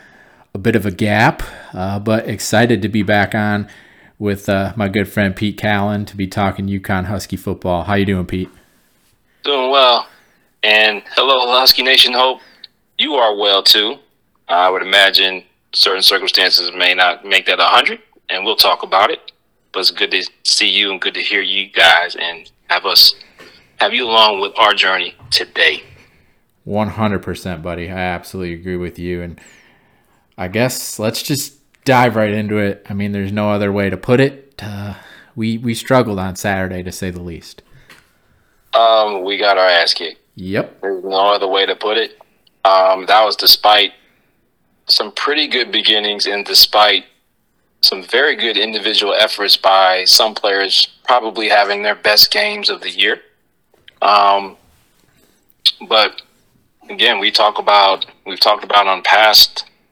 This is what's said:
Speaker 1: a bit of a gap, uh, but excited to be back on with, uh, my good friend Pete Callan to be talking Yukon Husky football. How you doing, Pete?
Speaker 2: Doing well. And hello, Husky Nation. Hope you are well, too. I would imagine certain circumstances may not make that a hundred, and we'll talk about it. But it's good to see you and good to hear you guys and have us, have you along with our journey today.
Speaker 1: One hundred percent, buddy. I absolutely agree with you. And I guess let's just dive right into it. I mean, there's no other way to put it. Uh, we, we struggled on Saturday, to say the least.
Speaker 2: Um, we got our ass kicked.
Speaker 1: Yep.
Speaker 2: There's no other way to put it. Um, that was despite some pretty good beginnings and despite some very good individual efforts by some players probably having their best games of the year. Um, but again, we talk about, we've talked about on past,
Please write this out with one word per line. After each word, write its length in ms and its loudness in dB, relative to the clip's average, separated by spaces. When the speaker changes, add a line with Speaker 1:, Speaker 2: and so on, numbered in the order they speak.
Speaker 1:
a 60 -10
bit 160 0
of 100 0
a 60 -2
gap, 500 2
uh, 240 -4
but 320 -2
excited 540 0
to 60 -2
be 120 0
back 320 0
on 340 -2
with, 280 -4
uh, 280 0
my 120 0
good 200 0
friend 280 -2
Pete 220 -4
Callan 480 -2
to 100 -16
be 120 -4
talking 400 -4
Yukon 380 -4
Husky 320 -8
football. 480 -4
How 100 -2
you 100 2
doing, 220 -2
Pete? 240 -6
Speaker 2:
Doing 300 -2
well. 360 4
And 400 2
hello, 440 0
Husky 220 2
Nation. 320 2
Hope 260 0
you 160 -2
are 200 4
well, 280 0
too. 320 2
I 220 2
would 140 -2
imagine 600 2
certain 300 2
circumstances 680 0
may 220 0
not 320 0
make 220 0
that 120 0
a 40 2
hundred, 360 2
and 160 -6
we'll 100 -4
talk 260 2
about 300 2
it. 220 -12
But 80 -6
it's 100 0
good 200 -4
to 140 -2
see 260 0
you 220 0
and 100 -8
good 140 -4
to 40 -6
hear 220 -2
you 280 -6
guys 460 2
and 340 -10
have 160 -2
us, 280 4
have 180 0
you 120 -2
along 340 4
with 180 -6
our 160 4
journey 420 -2
today. 520 0
Speaker 1:
One 240 -2
hundred 360 -4
percent, 380 -10
buddy. 280 -8
I 80 -10
absolutely 560 -6
agree 240 -8
with 200 -10
you. 240 -6
And 200 -14
I 100 -8
guess 500 -4
let's 240 -4
just 360 -6
dive 320 4
right 160 0
into 260 -2
it. 320 -4
I 40 -8
mean, 180 -4
there's 220 -4
no 160 -2
other 200 0
way 200 0
to 80 -2
put 240 2
it. 420 -4
Uh, 300 -10
we, 220 -2
we 160 -4
struggled 460 0
on 180 -6
Saturday, 460 -4
to 100 -10
say 160 -8
the 120 -10
least. 420 -16
Speaker 2:
Um, 520 2
we 120 -4
got 200 2
our 100 4
ass 260 2
kicked. 280 -10
Speaker 1:
Yep. 440 -6
Speaker 2:
There's 240 -6
no 300 2
other 160 0
way 160 0
to 100 -2
put 220 -2
it. 200 -4
Um, 440 4
that 180 6
was 100 0
despite 560 4
some 260 -2
pretty 380 -2
good 200 -4
beginnings 580 -2
and 180 -4
despite 580 2
some 200 -2
very 320 0
good 220 -4
individual 540 -2
efforts 460 2
by 480 4
some 300 4
players 680 -2
probably 460 0
having 320 2
their 140 -2
best 340 2
games 400 -4
of 120 -4
the 100 -10
year. 280 0
Um, 520 2
but 320 0
again, 300 0
we 140 -2
talk 260 2
about, 480 2
we've 160 -12
talked 240 2
about 220 2
on 160 0
past, 640 2